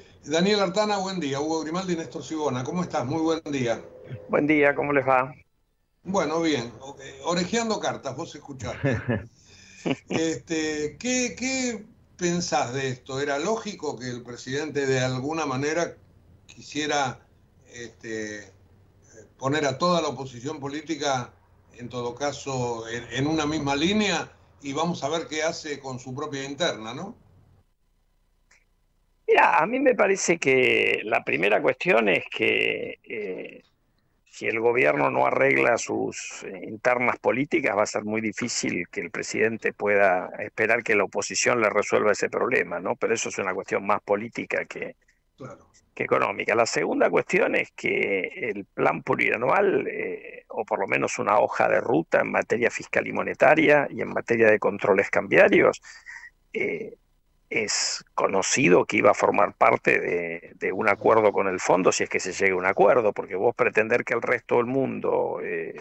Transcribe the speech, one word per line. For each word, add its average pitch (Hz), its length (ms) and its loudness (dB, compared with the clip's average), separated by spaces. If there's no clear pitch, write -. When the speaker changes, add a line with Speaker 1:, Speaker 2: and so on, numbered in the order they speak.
Speaker 1:
Daniel 185 360 2
Artana, 202 380 0
buen 190 220 -4
día. 139 220 -2
Hugo 156 200 -2
Grimaldi, 175 340 -4
Néstor 160 280 -10
Sibona, 139 400 -4
¿cómo 170 200 -4
estás? 147 220 -4
Muy 151 140 -2
buen 160 220 0
día. 117 320 -2
Speaker 2:
Buen - 160 0
día, 143 300 4
¿cómo 143 180 -2
les 139 120 2
va? 131 280 2
Speaker 1:
Bueno, 165 380 -2
bien. 131 380 0
O-, 135 220 -16
eh, 139 240 -18
orejeando 190 540 0
cartas, 139 360 -6
vos 165 200 -10
escuchaste. 127 680 -4
Speaker 2:
<laughs> 110 260 -4
Speaker 1:
Este, 156 880 -2
¿qué, 247 360 -2
qué 247 480 -4
pensás 170 560 -2
de 135 180 -4
esto? 131 300 -8
¿Era 143 200 -2
lógico 175 580 -4
que 123 140 -10
el 123 100 -10
presidente 135 640 -4
de 135 140 4
alguna 131 480 -2
manera 147 500 -2
quisiera, 147 800 -4
este, 110 800 -10
poner 147 260 -2
a 135 140 -2
toda 175 240 2
la 151 60 -2
oposición 131 500 -10
política, 143 760 -4
en 117 160 -14
todo 120 240 -6
caso, 123 760 -4
en, 117 240 -8
en 131 140 0
una 156 220 0
misma 143 280 -2
línea? 180 560 0
Y 139 120 -8
vamos 165 300 -2
a 139 60 -2
ver 160 180 -2
qué 151 140 -6
hace 156 380 -4
con 127 200 -10
su 131 140 -12
propia 143 300 -8
interna, 131 500 -6
¿no? 185 240 -12
Speaker 2:
Mira, 339 320 6
a 156 60 4
mí 240 140 -2
me 262 160 4
parece 196 420 2
que 117 680 4
la 117 180 0
primera 175 380 0
cuestión 202 480 2
es 156 200 2
que, 110 720 -2
eh, - 600 -10
si - 180 -8
el 110 120 -2
gobierno 135 500 4
no 131 160 2
arregla 131 520 4
sus, - 640 -6
eh, 95 200 -12
internas 120 540 0
políticas, 127 600 0
va 104 60 4
a - 20 4
ser 110 180 -4
muy 107 160 -2
difícil 110 720 -4
que - 100 -8
el 87 100 -6
presidente 113 600 -2
pueda 98 680 2
esperar 113 440 0
que 113 120 2
la 101 100 4
oposición 104 560 0
le 107 80 4
resuelva 104 420 2
ese - 180 0
problema, 101 520 0
¿no? 110 160 -4
Pero 104 160 0
eso 113 160 -4
es - 80 -8
una 95 160 -2
cuestión 101 320 -4
más 101 160 0
política 101 640 -4
que, - 320 -12
Speaker 1:
Claro. - 320 -18
Speaker 2:
que - 100 -4
económica. 104 500 0
La 117 120 4
segunda 202 440 0
cuestión 170 460 0
es - 160 -2
que 104 800 -4
el 101 160 -8
plan 151 360 -2
plurianual, 123 840 0
eh, - 640 -10
o 110 160 -6
por 104 140 -2
lo 98 80 -2
menos 131 320 -2
una 110 200 4
hoja 113 300 4
de 107 100 4
ruta - 420 2
en 107 100 -2
materia 101 380 2
fiscal - 380 -4
y 107 60 -8
monetaria 143 760 4
y 110 120 -8
en 101 80 -4
materia 113 420 4
de 104 80 4
controles 98 500 2
cambiarios, 147 720 4
eh, - 440 -6
es - 560 -4
conocido 98 720 4
que 107 100 -6
iba 110 160 6
a - 20 6
formar 101 420 2
parte 120 440 4
de, 87 560 -4
de 98 160 -4
un 107 160 -2
acuerdo 107 460 4
con 98 160 2
el 92 100 -2
fondo, 175 320 4
si - 120 0
es 92 60 -6
que 92 120 -2
se 95 100 -6
llega 95 220 2
a 92 40 0
un 90 80 -2
acuerdo, 104 460 4
porque 92 240 -8
vos 107 180 2
pretender 117 520 2
que - 80 -2
el 117 80 0
resto 120 340 -2
del 120 120 2
mundo, 98 760 -2
eh, 85 380 -6